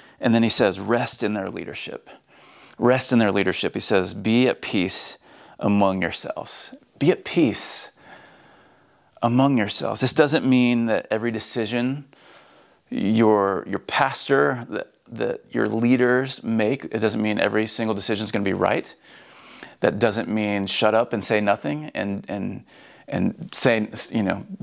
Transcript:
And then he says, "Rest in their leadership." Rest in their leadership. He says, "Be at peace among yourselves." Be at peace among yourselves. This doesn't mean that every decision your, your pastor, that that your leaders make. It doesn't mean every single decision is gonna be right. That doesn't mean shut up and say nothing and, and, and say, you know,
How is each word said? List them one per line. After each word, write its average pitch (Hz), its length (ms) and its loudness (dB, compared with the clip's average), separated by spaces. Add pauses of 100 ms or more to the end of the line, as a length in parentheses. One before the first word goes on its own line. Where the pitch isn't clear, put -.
(200)
And 113 140 4
then 113 80 4
he 113 80 2
says, 95 280 4
"Rest 117 440 -2
in 107 100 -2
their 95 160 -4
leadership." - 640 -12 (680)
Rest 127 340 2
in 123 60 4
their 107 140 4
leadership. 95 400 0
He 101 80 -6
says, 95 320 2
"Be 110 340 2
at - 140 0
peace - 560 -2 (420)
among 98 440 2
yourselves." - 720 -8 (240)
Be 147 120 4
at - 140 -2
peace - 640 -2 (1300)
among 131 340 2
yourselves. 107 460 -2
This 127 100 2
doesn't 147 320 4
mean 123 420 4
that 110 240 0
every 113 200 -2
decision 120 720 -4 (840)
your, 104 760 2
your 98 120 -4
pastor, 135 880 0
that - 240 -8 (200)
that 113 380 -4
your 110 180 0
leaders 123 720 2
make. 110 420 0
It - 160 -6
doesn't 107 200 0
mean 107 180 0
every 107 280 0
single 110 280 -4
decision 101 300 -4
is 104 80 -6
gonna 101 120 -2
be 95 80 0
right. 95 420 -2 (880)
That 85 180 2
doesn't 110 300 0
mean 104 380 -2
shut 107 280 2
up 113 180 2
and 104 120 -4
say 110 160 0
nothing 147 540 -2
and, 98 340 -6
and, 101 360 -8 (440)
and - 440 -2
say, 110 360 2 (240)
you 113 100 0
know, 95 240 -2 (160)